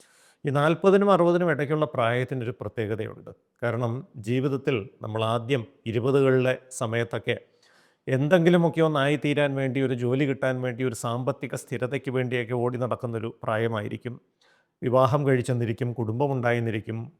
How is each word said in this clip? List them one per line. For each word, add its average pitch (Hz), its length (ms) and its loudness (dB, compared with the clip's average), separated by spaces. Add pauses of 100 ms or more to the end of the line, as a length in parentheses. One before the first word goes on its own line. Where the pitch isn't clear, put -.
(460)
ഈ 147 40 0
നാൽപതിനും 170 640 4
അറുപതിനും 175 400 4
ഇടയ്ക്കുള്ള 147 340 0
പ്രായത്തിനൊരു 123 760 0
പ്രത്യേകതയുണ്ട്. 104 680 -6 (340)
കാരണം 120 520 -2
ജീവിതത്തിൽ 131 720 -2 (120)
നമ്മൾ 107 220 -4
ആദ്യം 113 420 0 (200)
ഇരുപതുകളിലെ 127 720 2 (140)
സമയത്തൊക്കെ 117 680 -4 (720)
എന്തെങ്കിലുമൊക്കെ 165 720 4
ഒന്നായിത്തീരാൻ 147 720 0
വേണ്ടി, 135 260 -2
ഒരു 131 120 0
ജോലി 123 320 0
കിട്ടാൻ 131 360 -2
വേണ്ടി, 127 220 -4
ഒരു 123 120 -2
സാമ്പത്തിക 123 600 -6
സ്ഥിരതയ്ക്ക് 127 560 -6
വേണ്ടിയൊക്കെ 123 420 -2
ഓടി 123 240 -2
നടക്കുന്നൊരു 117 680 -4
പ്രായമായിരിക്കും. 113 800 -4 (600)
വിവാഹം 131 440 2
കഴിച്ചെന്നിരിക്കും, 120 680 0
കുടുംബമുണ്ടായെന്നിരിക്കും. 117 1300 -2